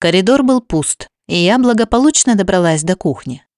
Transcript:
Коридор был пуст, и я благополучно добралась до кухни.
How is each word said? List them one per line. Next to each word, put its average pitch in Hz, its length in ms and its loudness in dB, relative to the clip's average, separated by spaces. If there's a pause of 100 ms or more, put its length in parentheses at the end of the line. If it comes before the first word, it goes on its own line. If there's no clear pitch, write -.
Коридор 190 420 2
был 254 180 2
пуст, - 460 -6 (220)
и 170 80 -4
я 180 220 2
благополучно 247 760 2
добралась 180 480 0
до 180 140 -2
кухни. 139 480 -8 (140)